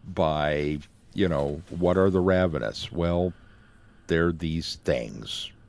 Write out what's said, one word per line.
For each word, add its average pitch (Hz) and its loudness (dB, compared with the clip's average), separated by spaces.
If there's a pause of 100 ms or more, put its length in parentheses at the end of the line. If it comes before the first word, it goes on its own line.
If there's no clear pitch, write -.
(140)
by, 76 0 (360)
you 95 2
know, 73 -2 (100)
what 87 2
are 95 6
the 92 2
Ravenous? 87 0
Well, 87 0 (760)
they're 85 4
these 80 -4
things. 57 -4 (180)